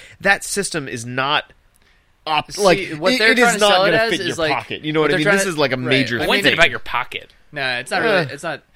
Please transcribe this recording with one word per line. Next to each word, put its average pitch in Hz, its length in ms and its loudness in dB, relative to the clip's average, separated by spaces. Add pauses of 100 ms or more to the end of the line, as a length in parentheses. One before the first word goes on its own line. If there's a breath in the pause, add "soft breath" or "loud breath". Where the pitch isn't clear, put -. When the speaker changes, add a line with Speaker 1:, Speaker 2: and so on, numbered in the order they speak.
(200 loud breath)
Speaker 1:
that 196 240 0
system 170 440 -6
is 113 160 -10
not 131 480 -2 (760 soft breath)
op-, 151 260 -2
Speaker 2:
See, 190 100 -4
Speaker 1:
like, 185 300 4
Speaker 2:
what 160 220 0
Speaker 1:
it, - 40 0
Speaker 2:
they're 220 140 4
Speaker 1:
it 226 60 4
Speaker 2:
trying 240 100 6
Speaker 1:
is 233 60 2
Speaker 2:
to 202 60 -2
Speaker 1:
not 208 120 6
Speaker 2:
sell 190 120 4
it 208 60 2
Speaker 1:
gonna 220 140 2
Speaker 2:
as 226 80 -2
Speaker 1:
fit 180 80 -2
Speaker 2:
is, 180 80 -4
Speaker 1:
your 120 80 -4
Speaker 2:
like, 156 160 0
Speaker 1:
pocket. 117 320 -6
You 151 100 -4
know 156 60 4
Speaker 2:
what 151 100 2
Speaker 1:
what - 0 -
I - 20 2
Speaker 2:
they're 139 60 0
Speaker 1:
mean? 156 60 0
Speaker 2:
trying 202 120 4
Speaker 1:
This 196 80 0
Speaker 2:
to 190 60 -2
Speaker 1:
is, 151 80 -6
like, 139 140 2
a 131 40 0
Speaker 2:
right. 127 80 -8
Speaker 1:
major 127 380 0
Speaker 2:
I - 40 -2
Speaker 3:
What's 220 160 0
Speaker 2:
mean, 139 100 2
Speaker 3:
it - 20 -2
about 165 160 4
your 117 80 -6
pocket? - 540 -8 (200)
Speaker 2:
Nah, 131 260 -4
it's 123 120 -10
not 190 120 -2
really. 220 160 2
Speaker 1:
Uh. 156 120 0
Speaker 2:
It's 139 120 -14
not. 160 200 -8 (140)